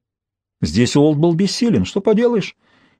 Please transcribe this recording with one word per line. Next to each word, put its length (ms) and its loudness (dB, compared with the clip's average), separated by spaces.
Здесь 340 0
Уолт 220 2
был 160 0
бессилен, 520 0
что 160 -6
поделаешь, 540 0